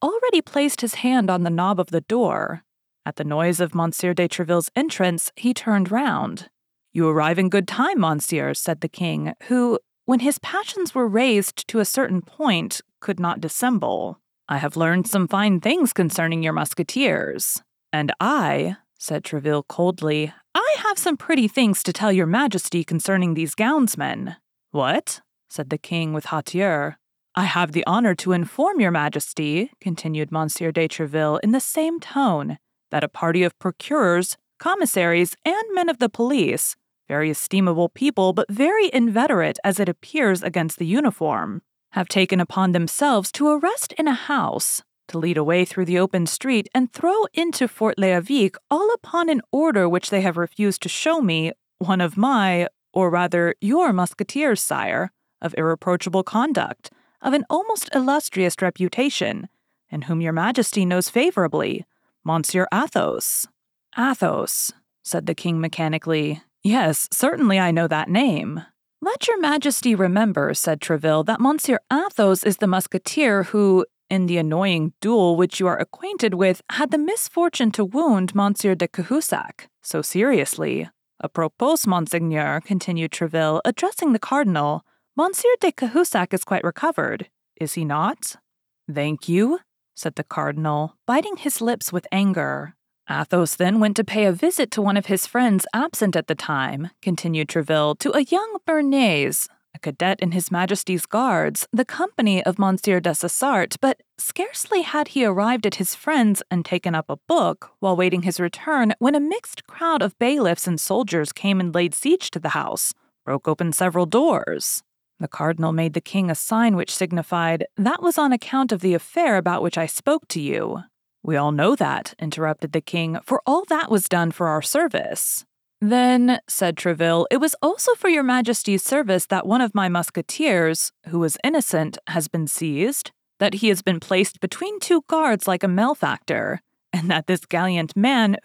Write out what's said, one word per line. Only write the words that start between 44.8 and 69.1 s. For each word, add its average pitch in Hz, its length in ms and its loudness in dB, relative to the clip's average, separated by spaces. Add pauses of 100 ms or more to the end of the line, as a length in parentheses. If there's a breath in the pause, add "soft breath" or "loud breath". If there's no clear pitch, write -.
to 170 80 -6
lead 165 200 0
away 165 280 2
through - 180 -2
the 175 160 2
open 185 260 2
street 226 480 -2
and 254 200 2
throw 392 400 2
into 320 340 0
Fort - 300 -2
Léavique 190 580 2 (140)
all 403 240 2
upon 339 360 -2
an 269 120 2 (100)
order 247 380 2
which 180 200 0
they 196 120 0
have 175 160 -2
refused 185 440 -2
to - 60 -8
show 320 320 0
me, 165 320 0 (280)
one 185 200 0
of 175 160 0
my, 196 520 2 (260)
or 185 160 2
rather 175 500 2
your 285 320 2
musketeers, 202 720 0
sire, 139 500 -4 (300)
of 160 160 -6
irreproachable 170 640 0
conduct, - 680 -2 (300 soft breath)
of 262 120 0
an 294 160 2
almost 415 440 -2
illustrious 262 680 0
reputation, 185 880 -2 (400)
and 151 160 -8
whom 165 160 -2
your 165 100 -2
majesty 196 540 0
knows 180 240 0
favorably, 175 760 0 (380)
Monsieur 165 500 0
Athos." - 720 -2 (500)
"Athos," - 760 -2 (320)
said 165 220 -4
the 160 100 -2
king 165 240 -2
mechanically. 156 800 -2 (220)
"Yes, 202 480 2
certainly 254 480 2
I 180 120 2
know 165 160 2
that 156 220 -2
name." 180 540 0 (380)
"Let 440 260 -4